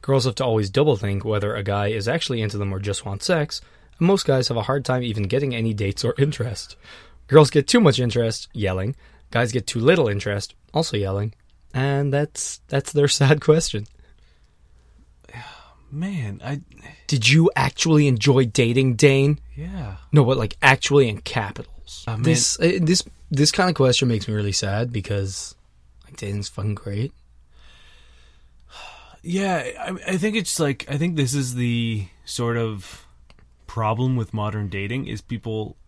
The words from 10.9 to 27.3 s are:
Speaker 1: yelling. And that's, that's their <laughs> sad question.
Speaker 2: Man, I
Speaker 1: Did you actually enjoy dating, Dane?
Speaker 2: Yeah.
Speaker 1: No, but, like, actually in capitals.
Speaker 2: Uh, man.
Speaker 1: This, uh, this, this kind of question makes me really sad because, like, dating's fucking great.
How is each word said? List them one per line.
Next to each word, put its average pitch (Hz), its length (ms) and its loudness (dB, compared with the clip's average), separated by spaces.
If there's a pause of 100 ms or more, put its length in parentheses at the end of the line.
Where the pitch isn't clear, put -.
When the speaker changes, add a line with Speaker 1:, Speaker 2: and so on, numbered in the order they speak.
Speaker 1:
yelling. 101 380 -2 (400)
And 139 360 0
that's, - 580 -4
that's - 240 -4
their 143 160 4
<laughs> - 120 0
sad 139 220 4
question. 151 440 2 (2000)
Speaker 2:
Man, 143 540 -6
I 139 160 -8 (460)
Speaker 1:
Did 120 240 2
you 160 260 6
actually 147 520 2
enjoy 127 360 4
dating, 120 520 2
Dane? 139 440 4 (160)
Speaker 2:
Yeah. 151 400 -10 (160)
Speaker 1:
No, 147 120 8
but, 131 120 2
like, 110 240 -4
actually 139 480 6
in 104 140 -6
capitals. - 840 -8
Speaker 2:
Uh, 113 60 -6
man. 110 120 -4
Speaker 1:
This, - 360 0
uh, 165 220 2
this, 170 200 2 (280)
this 147 200 2
kind 185 200 2
of 160 60 -4
question 131 320 4
makes 110 200 -2
me 107 60 -4
really 101 180 -2
sad 107 400 -2
because, 98 600 -6 (500)
like, - 120 -20
dating's 101 340 -8
fucking 104 240 -6
great. 104 380 -6 (2000)